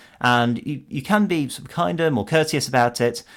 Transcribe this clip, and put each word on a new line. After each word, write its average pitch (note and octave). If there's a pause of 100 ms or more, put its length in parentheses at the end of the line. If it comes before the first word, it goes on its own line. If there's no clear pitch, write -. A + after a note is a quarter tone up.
(220)
And A#2+
you, D3
you -
can G#3
be D#3+
sort -
of -
kinder, E3+
more G#2+
courteous D3+
about B2
it, A#2+ (140)